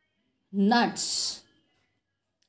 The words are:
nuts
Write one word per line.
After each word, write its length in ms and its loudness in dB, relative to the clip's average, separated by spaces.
nuts 920 0